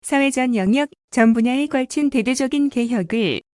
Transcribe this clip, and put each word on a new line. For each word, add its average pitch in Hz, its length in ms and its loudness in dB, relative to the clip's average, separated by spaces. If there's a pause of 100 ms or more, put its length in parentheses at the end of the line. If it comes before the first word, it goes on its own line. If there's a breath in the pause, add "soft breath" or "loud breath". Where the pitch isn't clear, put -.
사회 277 260 0
전 254 260 -2
영역, 220 340 0 (200)
전 226 240 4
분야에 247 320 0
걸친 285 460 -2
대대적인 262 580 0
개혁을 226 720 -2 (160)